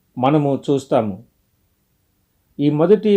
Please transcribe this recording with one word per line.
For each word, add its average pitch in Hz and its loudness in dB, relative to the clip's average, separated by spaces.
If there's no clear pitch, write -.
మనము 139 0
చూస్తాము. 120 -4
ఈ 147 0
మొదటి 202 2